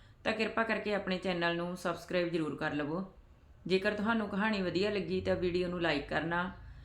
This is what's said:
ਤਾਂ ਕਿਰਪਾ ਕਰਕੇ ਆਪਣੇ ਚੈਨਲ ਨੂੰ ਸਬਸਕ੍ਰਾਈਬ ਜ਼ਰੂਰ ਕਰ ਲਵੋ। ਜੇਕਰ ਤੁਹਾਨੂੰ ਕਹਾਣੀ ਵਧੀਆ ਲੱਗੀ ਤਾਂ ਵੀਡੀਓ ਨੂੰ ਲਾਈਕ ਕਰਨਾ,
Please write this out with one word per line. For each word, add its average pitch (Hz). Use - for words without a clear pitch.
ਤਾਂ 220
ਕਿਰਪਾ 220
ਕਰਕੇ 214
ਆਪਣੇ 185
ਚੈਨਲ 170
ਨੂੰ 175
ਸਬਸਕ੍ਰਾਈਬ 175
ਜ਼ਰੂਰ 156
ਕਰ 151
ਲਵੋ। 151
ਜੇਕਰ 190
ਤੁਹਾਨੂੰ 214
ਕਹਾਣੀ 202
ਵਧੀਆ 180
ਲੱਗੀ 185
ਤਾਂ 185
ਵੀਡੀਓ 180
ਨੂੰ 175
ਲਾਈਕ 147
ਕਰਨਾ, 170